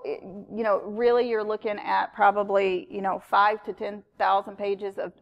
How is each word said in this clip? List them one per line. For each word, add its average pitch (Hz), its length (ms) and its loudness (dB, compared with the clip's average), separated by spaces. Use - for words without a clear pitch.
you 196 580 -8
know, 208 220 2
really 240 420 2
you're 220 160 -2
looking 208 360 -4
at 190 360 -2
probably, 202 760 2
you 202 100 -8
know, 185 180 -2
five 208 460 2
to 214 80 -8
ten 208 320 -10
thousand 196 400 0
pages 202 400 -4
of, 180 240 -8